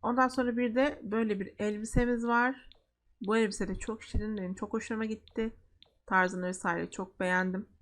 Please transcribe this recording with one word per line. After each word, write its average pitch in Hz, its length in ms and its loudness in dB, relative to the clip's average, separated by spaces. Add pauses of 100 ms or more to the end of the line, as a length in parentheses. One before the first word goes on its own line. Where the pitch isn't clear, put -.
Ondan 247 260 4
sonra 247 280 0
bir 247 180 2
de 277 280 2
böyle 214 380 0
bir 190 180 -8
elbisemiz 226 680 0
var. 240 440 0 (500)
Bu 214 160 2
elbise 214 320 2
de 185 60 -2
çok 220 280 -6
şirin. 214 340 -2
Benim 185 180 -4
çok 202 180 -6
hoşuma 220 320 -2
gitti. 220 520 -4 (500)
Tarzını 185 400 2
vesaire 180 440 -2
çok - 300 -10
beğendim. 185 480 0 (140)